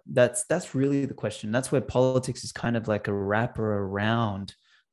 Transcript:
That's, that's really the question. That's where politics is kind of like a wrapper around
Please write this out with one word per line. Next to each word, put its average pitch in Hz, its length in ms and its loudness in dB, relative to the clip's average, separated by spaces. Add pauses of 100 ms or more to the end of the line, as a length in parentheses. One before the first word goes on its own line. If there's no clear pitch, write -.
That's, 123 380 4
that's 165 300 -4
really 139 320 2
the 110 80 -6
question. 107 380 -6
That's 127 200 0
where 139 80 4
politics 127 640 0
is 117 80 -10
kind 120 240 -2
of 110 100 -2
like 104 220 0
a 101 60 0
wrapper 104 640 0
around 101 760 0 (380)